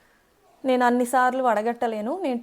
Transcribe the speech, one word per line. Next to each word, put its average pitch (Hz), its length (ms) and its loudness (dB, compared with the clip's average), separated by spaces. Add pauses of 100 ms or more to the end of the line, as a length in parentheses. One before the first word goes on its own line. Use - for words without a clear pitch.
(640)
నేను 247 220 2
అన్ని 247 180 2
సార్లు 254 380 0
వడగట్టలేను. 233 800 -2
నేను 247 200 -4